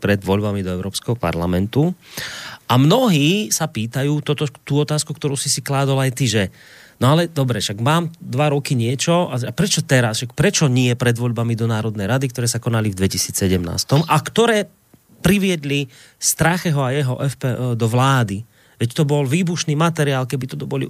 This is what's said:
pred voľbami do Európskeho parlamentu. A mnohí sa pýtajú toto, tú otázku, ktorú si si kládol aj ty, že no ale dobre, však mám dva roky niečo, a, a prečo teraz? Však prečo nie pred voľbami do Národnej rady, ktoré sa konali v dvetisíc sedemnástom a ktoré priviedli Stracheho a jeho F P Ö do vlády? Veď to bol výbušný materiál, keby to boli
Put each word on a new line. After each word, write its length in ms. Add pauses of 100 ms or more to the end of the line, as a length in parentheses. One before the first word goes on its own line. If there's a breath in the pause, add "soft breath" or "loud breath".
pred 160
voľbami 480
do 80
Európskeho 400
parlamentu. 800 (720 loud breath)
A 80
mnohí 800
sa 160
pýtajú 480
toto, 320 (160)
tú 160
otázku, 320
ktorú 240
si 80
si 160
kládol 400
aj 80
ty, 160
že 160 (560 loud breath)
no 160
ale 160
dobre, 320
však 160
mám 400
dva 320
roky 240
niečo, 560
a, 80
a 160
prečo 320
teraz? 320
Však 160
prečo 320
nie 320
pred 160
voľbami 400
do 160
Národnej 400
rady, 240
ktoré 160
sa 80
konali 320
v 80
dvetisíc 400
sedemnástom 720
a 80
ktoré 480 (560)
priviedli 640 (320 loud breath)
Stracheho 640
a 80
jeho 320
F 160
P 80
Ö 320
do 80
vlády? 560 (320 soft breath)
Veď 160
to 160
bol 160
výbušný 560
materiál, 480
keby 240
to 160
boli 240